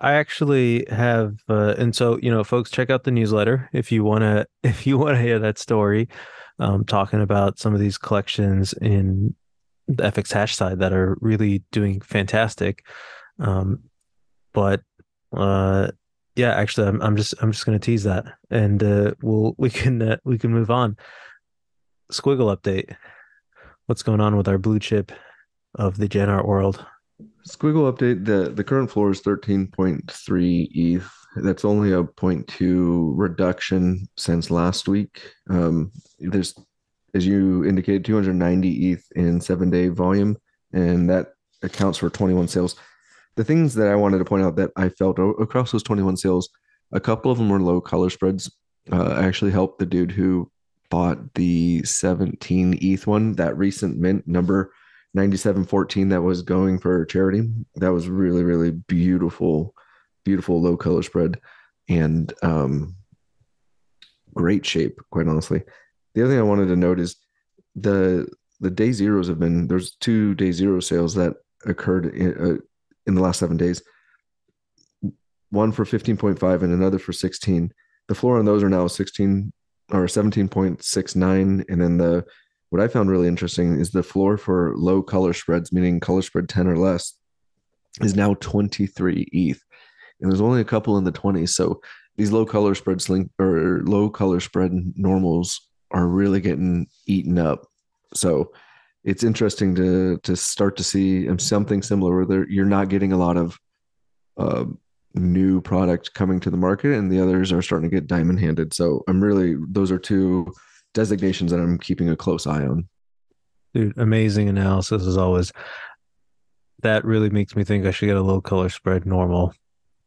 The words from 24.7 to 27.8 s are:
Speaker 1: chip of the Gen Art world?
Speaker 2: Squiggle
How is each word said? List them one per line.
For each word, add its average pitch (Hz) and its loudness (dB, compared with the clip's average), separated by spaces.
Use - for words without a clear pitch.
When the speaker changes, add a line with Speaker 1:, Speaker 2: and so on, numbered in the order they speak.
Speaker 1:
chip 104 -2
of 98 -2
the 104 0
Gen 101 0
Art 101 2
world? 98 0
Speaker 2:
Squiggle 151 0